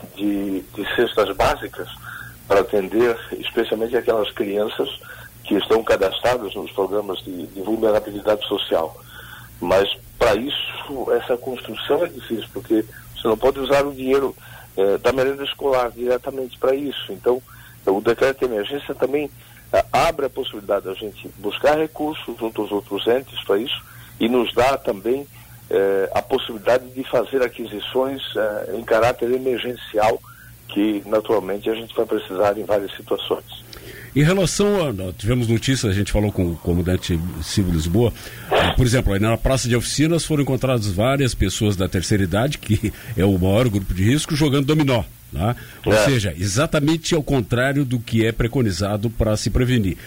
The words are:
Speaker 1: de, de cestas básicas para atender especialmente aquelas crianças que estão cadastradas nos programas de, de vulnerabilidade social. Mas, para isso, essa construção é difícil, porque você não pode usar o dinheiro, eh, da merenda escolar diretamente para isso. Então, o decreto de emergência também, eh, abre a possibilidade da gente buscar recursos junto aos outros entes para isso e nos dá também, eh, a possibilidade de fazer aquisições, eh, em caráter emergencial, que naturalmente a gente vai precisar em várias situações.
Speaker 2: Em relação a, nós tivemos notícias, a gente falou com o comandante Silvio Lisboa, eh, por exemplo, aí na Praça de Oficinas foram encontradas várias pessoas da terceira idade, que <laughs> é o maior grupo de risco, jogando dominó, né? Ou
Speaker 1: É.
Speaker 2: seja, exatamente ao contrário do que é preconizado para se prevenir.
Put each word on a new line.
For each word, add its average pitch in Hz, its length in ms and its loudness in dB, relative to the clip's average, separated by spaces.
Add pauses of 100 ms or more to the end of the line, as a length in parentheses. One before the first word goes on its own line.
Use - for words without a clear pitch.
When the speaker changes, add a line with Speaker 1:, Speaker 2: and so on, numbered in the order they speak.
(160)
Speaker 1:
de, 101 440 -2 (140)
de 101 220 -6
cestas 107 400 2
básicas 127 520 -2 (600)
para 98 120 4
atender 104 560 2 (220)
especialmente 117 580 -2
aquelas 113 360 2
crianças 107 560 -2 (560)
que - 100 -2
estão 110 300 2
cadastradas 110 720 0
nos 92 160 -6
programas 98 520 -2
de, 90 220 -10
de 92 160 -12
vulnerabilidade 107 840 0
social. 90 520 -2 (600)
Mas, 92 280 4 (300)
para 117 160 4
isso, 127 760 -6
essa 120 240 0
construção 127 680 -2
é 165 40 0
difícil, 117 440 -8
porque 110 320 0 (300)
você - 140 -4
não 110 100 2
pode 135 200 2
usar 139 280 2
o 143 80 -6
dinheiro, 131 420 0 (400)
eh, 98 220 4
da 120 140 2
merenda 135 320 0
escolar 131 460 0
diretamente 123 680 -4
para 135 160 2
isso. 139 360 -4
Então, 120 300 0 (460)
o 98 140 2
decreto 120 400 2
de 127 120 0
emergência 131 420 -4
também, 139 360 -2 (420)
eh, - 200 4
abre 143 340 2
a 127 40 -4
possibilidade 104 560 -4
da 95 80 -6
gente - 440 -10
buscar 139 400 2
recursos 151 600 -4
junto 113 240 -4
aos 101 100 -8
outros 98 340 -4
entes 127 380 0
para 98 140 2
isso 120 240 -6 (360)
e 110 100 0
nos 120 260 2
dá 131 220 2
também, 120 500 -2 (440)
eh, 98 440 2
a 101 60 0
possibilidade 123 680 0
de 127 140 -8
fazer 127 380 0
aquisições, 123 800 -4 (140)
eh, 104 400 -2
em 117 60 -6
caráter 117 480 2
emergencial, 120 880 0 (480)
que 104 380 0
naturalmente 107 640 0
a 113 40 0
gente 113 200 -10
vai 117 100 0
precisar 104 540 0
em 104 60 -6
várias 98 320 -2
situações. - 680 -6 (520)
Speaker 2:
Em 139 60 6
relação 190 640 2
a, 135 60 -2
nós 95 260 -6
tivemos 120 300 0
notícias, 117 420 2
a 95 40 2
gente 101 180 0
falou 104 180 2
com 90 220 0
o 82 40 -8
comandante 87 600 0 (240)
Silvio 90 300 0
Lisboa, 85 400 2 (360)
eh, - 280 2
por 127 100 6
exemplo, 117 260 4
aí 98 60 2
na 110 180 4
Praça 127 320 2
de 117 60 4
Oficinas 151 500 2
foram 143 200 0
encontradas 127 420 0
várias 120 480 2
pessoas 104 400 2
da 90 140 0
terceira 98 340 0
idade, 104 360 0
que 104 340 0 (100)
<laughs> - 140 -10
é 87 80 4
o 98 120 4
maior 98 320 4
grupo 98 240 0
de 92 120 0
risco, 147 320 2
jogando 139 300 2
dominó, 135 360 4 (300)
né? 107 240 0 (280)
Ou - 80 2
Speaker 1:
É. 107 120 6
Speaker 2:
seja, 104 340 2
exatamente 147 760 0
ao 165 120 2
contrário 135 600 2
do 123 140 0
que 113 260 2
é 113 60 2
preconizado 107 800 0
para 107 260 2
se 107 140 -2
prevenir. 113 560 2